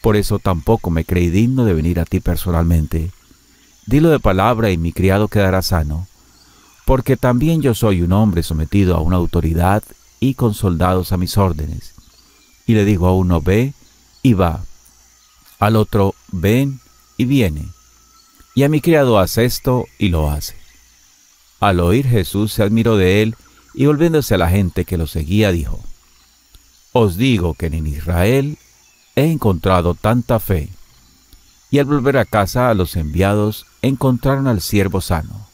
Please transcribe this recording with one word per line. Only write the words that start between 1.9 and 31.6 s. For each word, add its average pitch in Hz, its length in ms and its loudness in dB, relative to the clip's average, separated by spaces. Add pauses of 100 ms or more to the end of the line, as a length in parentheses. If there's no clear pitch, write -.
a 82 60 -2
ti 92 160 -4
personalmente. 82 880 -2 (760)
Dilo 143 220 2
de 151 140 2
palabra 107 500 0
y 90 60 0
mi 82 160 -4
criado 95 340 2
quedará 95 340 0
sano, 82 460 -2 (760)
porque 131 320 2
también 147 440 0
yo 135 120 2
soy 101 280 0
un 87 120 0
hombre 98 300 2
sometido 87 520 0
a 80 60 0
una 87 160 0
autoridad 85 680 0 (380)
y 131 140 0
con 113 180 0
soldados 90 580 0
a 95 60 -2
mis 87 200 -4
órdenes. 80 560 -4 (720)
Y 113 100 2
le 104 100 2
digo 92 220 2
a 92 60 4
uno, 90 280 2
'Ve', 110 320 0 (480)
y 135 100 4
va; 90 320 0 (960)
al 110 160 2
otro, 104 400 2 (160)
'Ven', 123 480 0 (360)
y 135 100 0
viene; 101 420 0 (880)
y 131 80 2
a 143 60 2
mi 151 120 0
criado, 139 380 2
'Haz 92 180 0
esto', 123 480 -2 (140)
y 107 100 0
lo 78 220 0
hace". 73 240 -8 (1040)
Al 98 200 2
oír 101 280 2
Jesús, 107 460 0
se 113 100 0
admiró 110 340 2
de 95 240 4
él, 113 140 0 (380)
y 131 120 0
volviéndose 151 480 2
a 98 40 2
la 85 120 0
gente 92 360 0
que 90 120 -4
lo 80 80 -2
seguía, 90 460 0
dijo: 78 280 -4 (1120)
"Os 104 260 2
digo 101 360 0
que 87 140 -6
en 78 180 -4
Israel 90 720 -2 (580)
he 147 160 2
encontrado 92 640 0
tanta 117 460 0
fe". 82 300 -4 (1000)